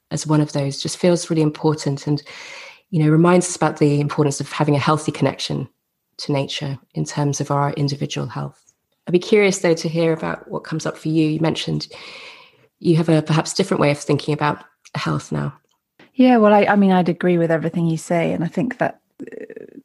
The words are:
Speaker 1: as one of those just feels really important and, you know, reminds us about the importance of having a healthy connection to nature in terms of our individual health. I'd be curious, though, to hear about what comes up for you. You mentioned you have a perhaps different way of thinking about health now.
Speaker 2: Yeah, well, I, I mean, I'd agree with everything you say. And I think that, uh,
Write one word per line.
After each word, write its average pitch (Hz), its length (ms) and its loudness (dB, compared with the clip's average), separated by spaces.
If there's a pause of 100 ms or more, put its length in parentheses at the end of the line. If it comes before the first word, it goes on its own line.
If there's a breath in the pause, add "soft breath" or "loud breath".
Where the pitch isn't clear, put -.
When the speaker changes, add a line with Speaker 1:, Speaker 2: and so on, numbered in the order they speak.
(120)
Speaker 1:
as 151 160 -6
one 151 140 4
of 147 120 -2
those 139 280 -4
just - 160 -6
feels 175 320 0
really 160 120 0
important 151 680 -2
and, 147 140 0 (680 loud breath)
you 156 140 2
know, 151 60 4
reminds 175 380 6
us - 80 -8
about 156 220 0
the 143 220 2
importance 147 400 0
of 139 120 -10
having 151 240 2
a 135 40 2
healthy 156 320 0
connection 139 580 -4 (480)
to - 140 -8
nature 139 480 -4 (140)
in 156 120 -4
terms 143 360 -2
of 143 100 -6
our 143 220 0
individual 143 540 -4
health. 143 360 -10 (440)
I'd - 40 -6
be 175 80 4
curious, 196 400 2
though, 170 160 2
to 165 140 -4
hear 165 220 0
about 165 380 -6
what - 160 -8
comes 160 200 -6
up 160 120 -6
for 156 120 -6
you. 156 200 2
You 156 100 -2
mentioned 156 480 -2 (920 loud breath)
you 165 180 4
have 165 120 2
a 156 120 4
perhaps 156 320 0
different - 280 0
way 143 100 4
of 143 60 -2
thinking 147 360 -2
about 147 300 -2 (320)
health 151 360 -4
now. 73 220 -4 (600 soft breath)
Speaker 2:
Yeah, 254 220 6
well, 214 160 6
I, 202 120 6
I 208 100 2
mean, 196 160 4
I'd 180 180 4
agree 175 280 2
with 165 140 2
everything 165 360 0
you 160 100 0
say. 165 360 -2
And 165 100 -2
I 170 40 -2
think 143 320 -4
that, - 200 -2 (220)
uh, - 420 -16 (220)